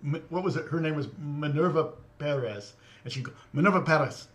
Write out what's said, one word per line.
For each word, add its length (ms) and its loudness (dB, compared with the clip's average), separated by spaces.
M-, 240 -2
what 160 -4
was 120 0
it? 100 -4
Her 140 -2
name 160 0
was 120 -2
Minerva 720 0
Perez, 560 -4
and 80 -10
she'd 120 -6
go, 80 -10
Minerva 280 4
Perez. 540 2